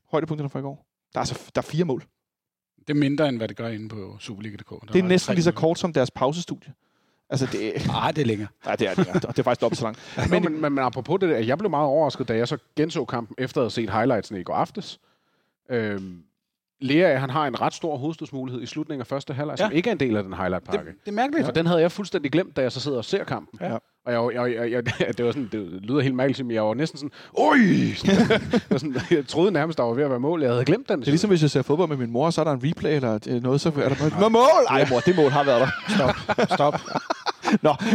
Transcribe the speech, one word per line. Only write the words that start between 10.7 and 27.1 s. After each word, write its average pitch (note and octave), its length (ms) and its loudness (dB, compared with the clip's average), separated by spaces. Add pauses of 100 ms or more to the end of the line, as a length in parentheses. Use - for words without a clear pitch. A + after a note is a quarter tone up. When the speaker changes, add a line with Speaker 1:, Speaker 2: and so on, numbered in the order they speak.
Speaker 3:
men C3+ 100 0
apropos C3 360 -2
det F#3 100 2
der, C#3+ 80 2
jeg A#2 200 0
blev G#3 120 -4
meget D3 180 0
overrasket, C#3 400 0
da A#2 100 -2
jeg A#2 100 0
så D3+ 100 -6 (180)
genså D3+ 300 -2
kampen A#2 340 -6
efter B2+ 220 -2
at A#2+ 40 2
have G#2 60 -4
set A2+ 180 -2
highlightsene A2 500 0
i F2+ 40 -8
går - 100 -6
aftes. - 460 -4 (720)
Øhm, G2+ 500 -4 (600)
Lea, C#3+ 360 4
han C3+ 120 -4
har C#3+ 180 -2
en A2+ 140 -4
ret D3 120 0
stor D3+ 240 -6
hovedstødsmulighed C3 640 -8
i A#2+ 40 -10
slutningen D3+ 360 -8
af A#2 60 -10
første C#3 260 -8
halvleg, C#3 240 -6
som G#3 140 0
Speaker 2:
Ja. C#3+ 60 -2
Speaker 3:
ikke G3+ 120 0
er - 20 0
en F#3+ 80 -4
del A#2+ 180 2
af G2+ 60 -2
den F#2+ 100 -10
highlight-pakke. F2+ 580 -4
Speaker 2:
Det, - 40 -20 (100)
det - 60 -10
er G#3 40 -6
mærkeligt. C#4 320 0
Speaker 3:
Og B2 80 -4
den E3 100 2
havde E3+ 160 4
jeg E3+ 100 4
fuldstændig E3 400 -4
glemt, E3 240 0
da C#3 60 0
jeg B2 100 0
så C3 80 -10
sidder C3 180 -4
og A2 80 -4
ser F#3+ 180 -2
kampen. - 380 -8
Speaker 1:
Ja. A#2 160 -4 (280)
Speaker 3:
Og A#2+ 280 0
jeg, B2 220 -2
jeg, A#2 160 -2
jeg, A#2+ 120 -2 (160)
jeg, A#2+ 180 -2
<laughs> - 0 -
det A#2+ 80 0
var A#2+ 60 2
sådan, B2+ 200 -6
det F#2+ 300 -8
lyder B2+ 200 0
helt C3 140 2
mærkeligt, C3 320 0
men A#2 80 -4
jeg A2 100 2
var G#2+ 80 0
næsten D3 240 -4
sådan, C#3 140 -10 (220)